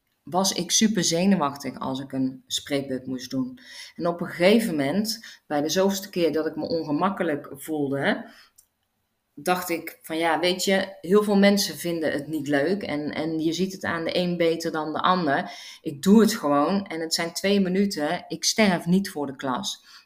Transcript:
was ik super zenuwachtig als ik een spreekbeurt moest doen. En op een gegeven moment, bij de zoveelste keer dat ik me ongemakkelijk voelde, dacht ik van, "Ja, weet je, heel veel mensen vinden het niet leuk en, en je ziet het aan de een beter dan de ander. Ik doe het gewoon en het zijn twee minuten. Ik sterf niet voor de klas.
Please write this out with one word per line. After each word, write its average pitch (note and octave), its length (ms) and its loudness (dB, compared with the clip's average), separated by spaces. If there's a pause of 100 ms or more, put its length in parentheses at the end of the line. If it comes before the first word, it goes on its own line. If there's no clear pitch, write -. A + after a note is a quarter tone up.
(220)
was F#3 300 0
ik F3 180 -4
super G#3 340 2
zenuwachtig E3 720 0
als C3 220 -6
ik C#3+ 120 -12
een C3 340 -2
spreekbeurt C3+ 600 -4
moest B2+ 240 -8
doen. B2+ 280 -4 (360)
En E3 120 -4
op F3 140 -2
een E3+ 60 -6
gegeven F#3 500 4
moment, D3+ 720 -2
bij D3 160 -2
de D3+ 60 0
zoveelste F#3+ 420 0
keer E3 220 2
dat D#3 140 0
ik D#3 100 -6
me D3+ 120 -4
ongemakkelijk D#3+ 840 -2
voelde, C#3+ 760 -4 (1040)
dacht F3+ 340 -2
ik - 340 -6
van, D#3+ 160 -6
"Ja, D#3+ 220 2
weet F3+ 240 0
je, G3 360 0
heel G3+ 220 4
veel G#3 140 2
mensen G3 400 4
vinden E3 360 -2
het C#3+ 140 -4
niet D3+ 220 -4
leuk D3 340 0
en, D3 320 -4
en D#3+ 260 -2
je D#3 120 0
ziet F#3 200 -2
het - 120 -10
aan E3+ 200 -4
de - 120 -2
een F3 200 0
beter E3 360 0
dan D#3 200 -4
de D3+ 80 -4
ander. F3 520 2 (280)
Ik C#3+ 220 -10
doe G#3 180 8
het - 140 6
gewoon D3+ 520 0
en E3 140 -8
het E3 140 -6
zijn E3+ 180 -4
twee G3+ 280 2
minuten. F3+ 680 0
Ik - 160 -8
sterf F#3 420 2
niet F#3 240 4
voor D3 160 -4
de C3+ 100 -8
klas. - 480 -6 (220)